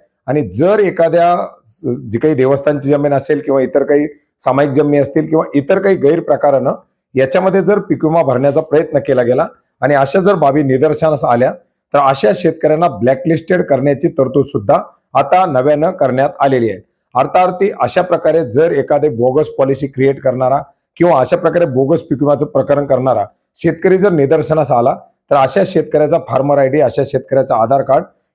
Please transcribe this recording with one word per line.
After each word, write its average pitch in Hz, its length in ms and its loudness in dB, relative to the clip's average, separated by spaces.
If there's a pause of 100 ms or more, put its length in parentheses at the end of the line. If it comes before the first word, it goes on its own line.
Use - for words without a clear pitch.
(260)
आणि 143 160 -2 (100)
जर 175 280 0
एखाद्या 170 560 0 (300)
स-, - 300 -8 (160)
जी 113 80 -2
काही 156 140 0
देवस्थानची 139 560 0
जमीन 143 240 0
असेल 139 320 -2
किंवा 135 160 0
इतर 135 220 0
काही 147 240 0 (320)
सामायिक 135 320 0
जमिनी 147 260 2
असतील 151 300 -2
किंवा 156 180 0 (100)
इतर 143 240 0
काही 196 160 0
गैरप्रकारानं 143 800 0 (420)
याच्यामध्ये 180 460 0
जर 202 180 0
पीक 160 260 -4
विमा 160 180 2
भरण्याचा 139 380 0
प्रयत्न 147 380 0
केला 127 240 0
गेला 127 240 0 (340)
आणि 139 140 0
अशा 139 240 0
जर 190 160 2
बाबी 147 280 2
निदर्शनास 151 600 0
आल्या 127 300 0 (400)
तर 143 60 2
अशा 139 360 2
शेतकऱ्यांना 160 520 0
ब्लॅकलिस्टेड 156 720 -2
करण्याची 143 460 0
तरतूद 135 380 0
सुद्धा 139 360 0 (320)
आता 170 320 0
नव्यानं 147 460 0
करण्यात 135 380 0 (100)
आलेली 131 300 0
आहे. 92 100 -8 (360)
अर्थार्थी 180 560 0 (100)
अशा 127 200 0
प्रकारे 160 500 0
जर 156 200 2
एखादे 143 380 0
बोगस 127 380 0
पॉलिसी 135 400 -2
क्रिएट 135 340 -2
करणारा 127 400 0 (360)
किंवा 170 220 4
अशा 127 180 0
प्रकारे 170 280 0
बोगस 139 360 0
पीक - 200 -6
विम्याचं 143 240 0
प्रकरण 143 400 0
करणारा 127 400 0 (300)
शेतकरी 175 420 0
जर 190 140 2
निदर्शनास 151 600 2
आला 123 240 2 (360)
तर 139 40 2
अशा 135 300 2
शेतकऱ्याचा 156 520 0 (120)
फार्मर 139 280 0
आयडी, 139 240 2
अशा 127 240 0
शेतकऱ्याचं 131 500 -2
आधार 117 260 0
कार्ड 131 220 0 (320)